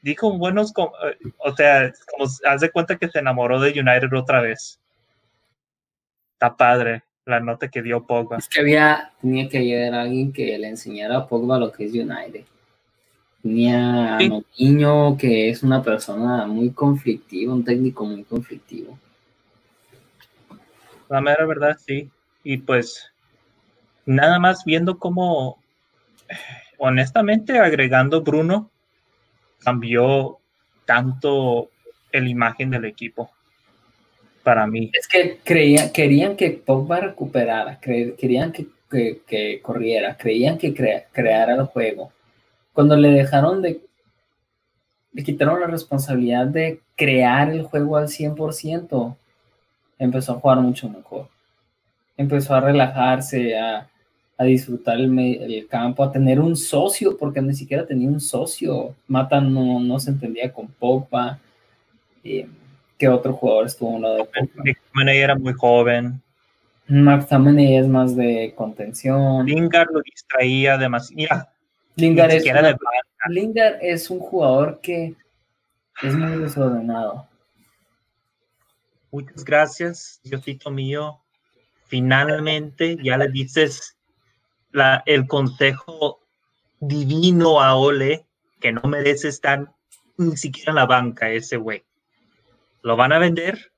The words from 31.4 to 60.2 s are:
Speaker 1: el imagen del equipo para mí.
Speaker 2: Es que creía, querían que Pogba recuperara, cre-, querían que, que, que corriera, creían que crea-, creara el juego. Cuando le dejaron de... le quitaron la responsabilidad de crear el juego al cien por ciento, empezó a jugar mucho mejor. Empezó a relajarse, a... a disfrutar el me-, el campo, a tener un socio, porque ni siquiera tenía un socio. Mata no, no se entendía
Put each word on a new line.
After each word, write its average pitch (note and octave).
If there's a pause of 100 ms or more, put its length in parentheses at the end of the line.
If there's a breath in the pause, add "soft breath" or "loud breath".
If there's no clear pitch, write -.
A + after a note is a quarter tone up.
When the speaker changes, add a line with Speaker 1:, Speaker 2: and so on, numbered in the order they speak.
Speaker 1:
el B2+
imagen B2
del A#2+
equipo A2+ (1120)
para A2+
mí. A2+
Speaker 2:
Es -
que F3+
creía, D3+
querían D3+
que F3+
Pogba D3
recuperara, B2+
cre-, A#2+
querían B2+
que, - (240)
que, A#2
que G#2+
corriera, A2+
creían B2
que D#3
crea-, A2+
creara A2+
el C3+
juego. A2 (640)
Cuando D3+
le D3
dejaron C#3+
de... E3+ (1300)
le C3+
quitaron D#3
la F3
responsabilidad C3
de D#3+ (140)
crear C3+
el D#3+
juego D3+
al D3
cien D3+
por D#3
ciento, D#3 (800)
empezó C3
a A#2+
jugar C3
mucho B2
mejor. G2+ (880)
Empezó C#3
a C3
relajarse, C3
a... A2 (500)
a B2+
disfrutar B2+
el C3
me-, B2+
el A2
campo, B2
a C3+
tener C3+
un E3
socio, G3
porque C#3
ni C3+
siquiera D3
tenía C3
un D3+
socio. - (120)
Mata C3+
no, C3
no B2
se C3+
entendía B2